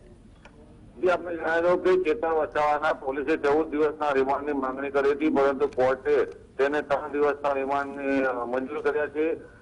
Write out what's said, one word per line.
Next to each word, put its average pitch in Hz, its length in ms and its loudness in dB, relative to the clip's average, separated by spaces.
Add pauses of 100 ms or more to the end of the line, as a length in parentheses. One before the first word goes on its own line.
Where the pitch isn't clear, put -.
(1000)
જી, 180 80 2
આપને 175 280 -2
જણાવી 160 260 0
દઉં 175 220 2
કે 180 260 4
ચેતન 156 180 0
વસાવાના 151 640 2
પોલીસે 143 440 -2
ચૌદ 151 340 2
દિવસના 147 400 0
રિમાન્ડની 135 420 0
માંગણી 135 380 -4
કરી 139 200 2
હતી, 147 200 0
પરંતુ 139 360 2
કોર્ટે 131 580 2
તેને 143 580 -2
ત્રણ 143 300 -2
દિવસના 143 400 0
રિમાન્ડની, 139 680 -2
અ, 131 100 0
મંજૂર 123 500 -4
કર્યા 147 240 0
છે. 151 280 -2 (280)